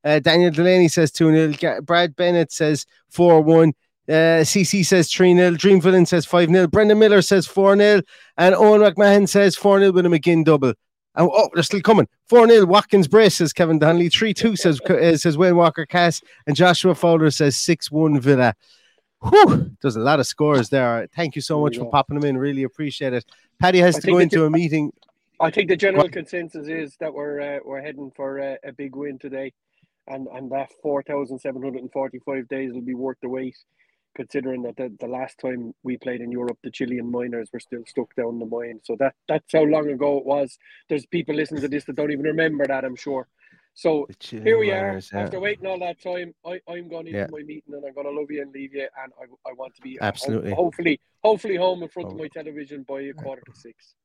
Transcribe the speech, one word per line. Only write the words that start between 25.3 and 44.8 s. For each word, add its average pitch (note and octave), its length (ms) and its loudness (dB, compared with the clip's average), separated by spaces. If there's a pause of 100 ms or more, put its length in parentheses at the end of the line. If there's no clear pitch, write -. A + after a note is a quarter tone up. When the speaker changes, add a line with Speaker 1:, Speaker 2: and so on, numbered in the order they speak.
Speaker 2:
I D#3+ 120 -2
think G3 180 -2
the F#3 80 2
general G3 260 0
Speaker 1:
What? F3+ 100 -2
Speaker 2:
consensus E3 540 -12
is D#3+ 320 -12
that D#3 140 -10
we're, C#3+ 280 -10
uh, C#3+ 240 -10
we're C3+ 160 -14
heading C#3+ 340 -16
for, C3+ 240 -10
uh, C3+ 240 -10
a C#3+ 80 -16
big C3 240 -16
win C#3+ 240 -12
today, C3+ 340 -14 (540)
and, C3 260 -14
and B2+ 180 -16
that C3+ 180 -8 (120)
four C#3+ 220 -6
thousand C#3 360 -10
seven C3 220 -12
hundred C3 200 -12
and B2+ 100 -18
forty-five C3 560 -10
days C3+ 260 -10
will B2 80 -14
be B2+ 140 -10
worth C3 260 -10
the B2 80 -12
wait, C3 260 -10 (600)
considering C3 480 -10
that A#2+ 140 -14
the, B2 220 -12
the B2 80 -12
last B2+ 300 -12
time B2 360 -12 (100)
we B2+ 140 -8
played B2 240 -12
in A#2+ 100 -14
Europe, A#2+ 320 -10
the B2 80 -16
Chilean A#2+ 400 -10
miners A#2+ 420 -10
were A#2 60 -14
still A#2+ 260 -16
stuck - 300 -12
down A#2 240 -8
the A2+ 80 -12
mine. A#2 360 -12
So A2+ 160 -10
that, C3+ 140 -2 (140)
that's D#3+ 260 -6
how D#3+ 100 2
long D3+ 280 -2
ago C#3+ 260 -4
it B2+ 80 -8
was. C#3 320 -6 (320)
There's D3+ 160 -6
people E3 300 -8
listening D3+ 260 -8
to C#3+ 60 -8
this C#3+ 180 -8
that C3 100 -14
don't D3+ 160 -6
even C#3 140 -8
remember D#3 400 -4
that, C3+ 180 -6
I'm B2+ 120 -12
sure. C3 320 -10 (480)
So D3+ 340 -4
Speaker 1:
The - 60 -20
Chilean E3 320 -10
Speaker 2:
here A3+ 100 2
we G#3+ 140 -2
Speaker 1:
miners, F#3+ 420 -8